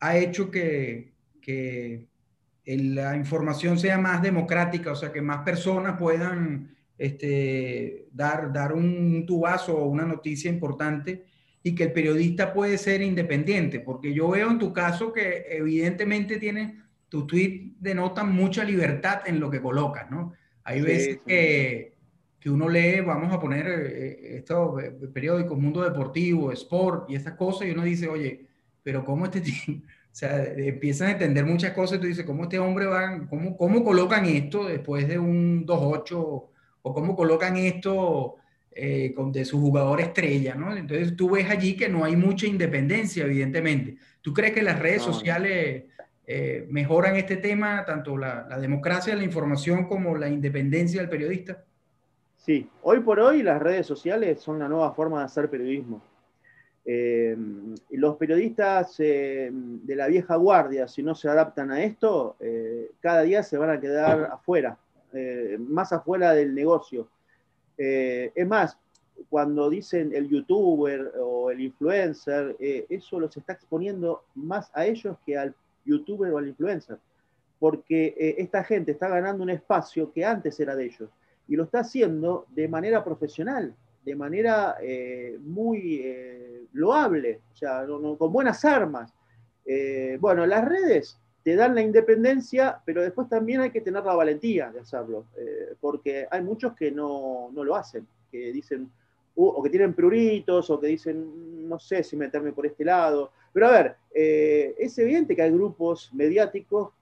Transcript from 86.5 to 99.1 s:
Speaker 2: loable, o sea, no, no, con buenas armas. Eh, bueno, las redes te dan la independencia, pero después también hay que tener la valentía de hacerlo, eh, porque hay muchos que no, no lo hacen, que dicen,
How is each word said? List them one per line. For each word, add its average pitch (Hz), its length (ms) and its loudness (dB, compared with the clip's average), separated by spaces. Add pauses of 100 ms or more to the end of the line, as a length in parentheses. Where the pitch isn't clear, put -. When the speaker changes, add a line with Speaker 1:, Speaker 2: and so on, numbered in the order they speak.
Speaker 2:
loable, 160 680 2 (120)
o - 40 -20
sea, 131 260 -4
no, 143 160 -6
no, 151 180 -4
con 160 160 0
buenas 247 320 2
armas. 165 480 2 (540)
Eh, 135 540 -4
bueno, 175 260 4
las 214 180 4
redes 302 540 2 (240)
te 165 140 2
dan 247 180 6
la 226 80 2
independencia, 226 1000 4
pero 170 180 0
después 185 260 -2
también 226 320 0
hay 254 100 0
que 226 100 -4
tener 196 240 -4
la 190 100 2
valentía 156 560 0
de 120 100 -14
hacerlo, 113 460 -8 (100)
eh, - 440 -10
porque 139 500 -4
hay 180 120 -2
muchos 220 320 -4
que 151 180 -2
no, 135 600 -6
no 143 120 -8
lo 147 120 0
hacen, 117 300 -8 (240)
que 120 220 -8
dicen, 131 380 -8 (440)